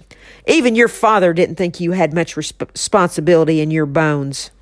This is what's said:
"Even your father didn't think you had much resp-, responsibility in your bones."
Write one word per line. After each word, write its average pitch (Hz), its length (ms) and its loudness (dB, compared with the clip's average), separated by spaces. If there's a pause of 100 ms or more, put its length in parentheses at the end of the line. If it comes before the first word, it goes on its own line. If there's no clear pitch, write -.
(460)
"Even 254 280 2
your 233 140 4
father 202 440 2
didn't 165 240 -2
think 175 240 -4
you 175 120 -2
had 170 200 0
much 165 240 -4
resp-, - 240 -10 (140)
responsibility 160 880 2
in 156 80 -2
your 156 160 0
bones." 143 640 -2 (120)